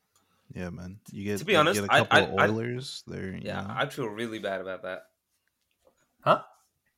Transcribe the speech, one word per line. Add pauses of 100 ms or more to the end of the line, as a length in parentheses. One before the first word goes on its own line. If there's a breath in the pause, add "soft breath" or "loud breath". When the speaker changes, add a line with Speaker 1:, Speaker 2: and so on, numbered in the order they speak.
(540)
Speaker 1:
Yeah,
man. (120)
You
get,
Speaker 2:
To
be
Speaker 1:
you
Speaker 2:
honest,
Speaker 1:
get
a
Speaker 2:
I,
Speaker 1:
couple
Speaker 2:
I,
Speaker 1:
of
Speaker 2:
I,
Speaker 1:
Oilers
there.
You
Speaker 2:
yeah,
Speaker 1:
know?
Speaker 2:
I'd
feel
really
bad
about
that. (1120)
Speaker 3:
Huh? (540)